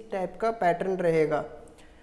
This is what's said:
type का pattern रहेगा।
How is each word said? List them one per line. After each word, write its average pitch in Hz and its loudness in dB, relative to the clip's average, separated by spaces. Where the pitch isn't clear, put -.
type 185 -4
का 220 0
pattern 220 0
रहेगा। 160 2